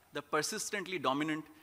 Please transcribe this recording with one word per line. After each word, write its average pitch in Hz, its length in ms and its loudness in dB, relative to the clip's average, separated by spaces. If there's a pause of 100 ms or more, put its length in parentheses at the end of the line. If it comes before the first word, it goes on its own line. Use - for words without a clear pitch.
(140)
the 147 80 -4
persistently 185 760 0
dominant 151 480 2 (180)